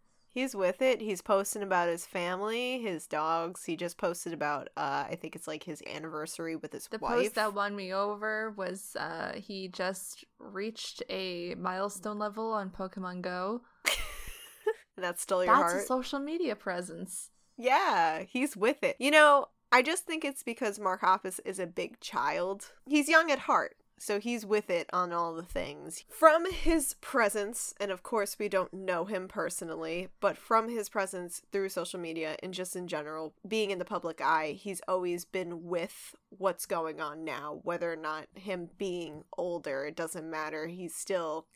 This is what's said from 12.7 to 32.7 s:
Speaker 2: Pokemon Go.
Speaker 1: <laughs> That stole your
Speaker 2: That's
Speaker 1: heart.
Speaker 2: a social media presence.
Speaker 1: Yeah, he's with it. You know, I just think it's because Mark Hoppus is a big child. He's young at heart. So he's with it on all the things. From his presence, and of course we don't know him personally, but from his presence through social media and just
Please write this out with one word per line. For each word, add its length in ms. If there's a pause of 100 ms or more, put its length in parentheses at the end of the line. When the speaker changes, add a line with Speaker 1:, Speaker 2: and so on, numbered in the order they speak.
Speaker 2:
Pokemon 500
Go. 400 (240)
Speaker 1:
<laughs> 60 (1040)
That 220
stole 240
your 120
Speaker 2:
That's 180
Speaker 1:
heart. 100
Speaker 2:
a 40
social 320
media 360
presence. 760 (260)
Speaker 1:
Yeah, 680
he's 280
with 280
it. 160
You 120
know, 360 (240)
I 100
just 240
think 180
it's 200
because 360
Mark 220
Hoppus 440
is 140
a 60
big 340
child. 680 (180)
He's 240
young 220
at 80
heart. 360 (240)
So 200
he's 260
with 240
it 220
on 220
all 200
the 120
things. 640
From 420
his 480
presence, 800
and 100
of 140
course 340
we 120
don't 240
know 320
him 240
personally, 800 (100)
but 160
from 320
his 220
presence 520 (120)
through 160
social 320
media 420
and 100
just 220